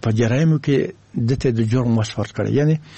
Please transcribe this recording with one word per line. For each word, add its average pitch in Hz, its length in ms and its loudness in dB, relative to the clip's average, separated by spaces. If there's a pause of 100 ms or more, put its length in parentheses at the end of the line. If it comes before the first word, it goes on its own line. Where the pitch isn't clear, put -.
په 117 80 0
جرایمو 127 480 2
کې 147 340 0 (220)
ده 123 220 0
ته 135 140 0
د 113 100 0
جرم 117 380 0
وصف 107 220 -4
ورکړی. 104 300 -4
یعنې 147 260 2 (220)